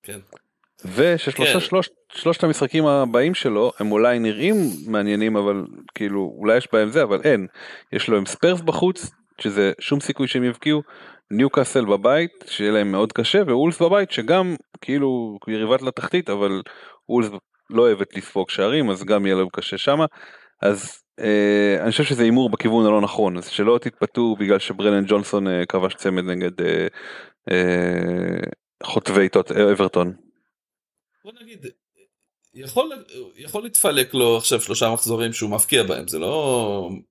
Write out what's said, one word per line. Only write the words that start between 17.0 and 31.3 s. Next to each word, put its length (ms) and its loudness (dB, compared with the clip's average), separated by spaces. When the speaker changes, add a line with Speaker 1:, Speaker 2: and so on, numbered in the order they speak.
Speaker 2:
אולס 200 2
לא 120 2
אוהבת 340 2
לספוג 340 -6
שערים, 400 0
אז 140 -4
גם 220 0
יהיה 100 2
להם 160 0
קשה 260 -10
שמה. 280 0
אז, 400 -2
אה, 640 2
אני 80 0
חושב 140 0
שזה 180 0
הימור 280 4
בכיוון 360 2
הלא 140 4
נכון, 360 -2
אז 120 -10
שלא 340 2
תתפתו 540 -2
בגלל 220 2
שברנן 480 2
ג'ונסון, 420 0
אה, 180 0
כבש 280 -2
צמד 300 -2
נגד, 360 -4
אה, 260 0
אה, 880 0
חוטבי 460 0
טוט-, 240 0
אה, 200 4
אברטון. 400 0
Speaker 1:
בוא 80 -20